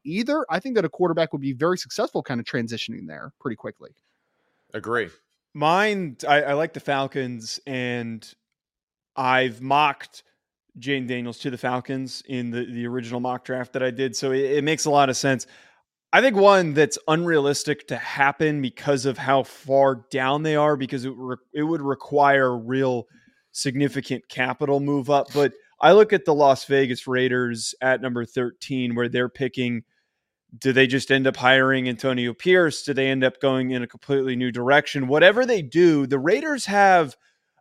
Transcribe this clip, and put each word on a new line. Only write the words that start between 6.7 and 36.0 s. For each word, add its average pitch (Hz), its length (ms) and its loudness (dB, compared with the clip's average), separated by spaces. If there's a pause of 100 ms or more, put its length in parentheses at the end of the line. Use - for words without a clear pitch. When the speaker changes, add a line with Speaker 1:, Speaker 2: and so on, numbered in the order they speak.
Speaker 3:
the 143 60 -12
Falcons, 131 880 -6
and 123 680 -8 (840)
I've 127 440 0
mocked 139 600 -2 (580)
Jaden 131 280 -4
Daniels 120 320 -8
to 147 100 -6
the 123 80 -8
Falcons 131 680 -6
in 123 240 -6
the, 120 140 -6
the 120 200 -8
original 120 340 -6
mock 123 240 -6
draft 127 300 -8
that 131 80 -2
I 127 80 0
did, 123 260 -4
so 135 160 -4
it, 131 100 0
it 139 220 0
makes 151 220 -2
a 156 60 0
lot 143 180 4
of 123 80 -2
sense. 131 300 0 (680)
I 196 60 6
think 247 140 4
one 190 400 6
that's 147 320 2
unrealistic 151 800 0
to 131 100 -8
happen 143 640 0
because 131 460 -2
of 127 100 -4
how 131 240 2
far 135 680 0
down 135 320 -2
they 156 120 0
are, 147 220 2
because 131 280 -6
it 135 120 -8
re-, 127 200 -10 (160)
it 151 100 -4
would 160 180 -2
require 139 760 2
real 123 520 -2 (440)
significant 135 800 -4
capital 139 500 -2
move 143 300 -4
up. 139 240 2
But 143 200 2 (280)
I 156 120 8
look 214 200 8
at 190 120 0
the 160 100 2
Las 139 300 4
Vegas 135 420 0
Raiders 123 720 -2
at 131 180 2
number 120 260 -4
thirteen, 123 680 -4
where 120 160 -2
they're 123 200 -2
picking. 120 540 -4 (760)
Do 135 120 0
they 131 140 6
just 127 260 0
end 135 140 2
up 131 100 0
hiring 131 540 4
Antonio 123 420 -4
Pierce? 180 520 2
Do 143 100 -4
they 135 140 0
end 135 160 0
up 127 180 0
going 131 300 0
in 123 100 -4
a 117 60 -8
completely 131 480 -2
new 123 160 -2
direction? 135 560 0
Whatever 190 400 4
they 214 160 0
do, 151 420 4